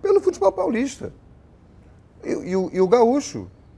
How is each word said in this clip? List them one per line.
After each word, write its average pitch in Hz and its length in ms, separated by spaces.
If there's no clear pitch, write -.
pelo 403 180
futebol 381 320
paulista. 277 640
E, - 60
e - 260
o, 190 160
e 180 80
o 190 80
gaúcho. 233 600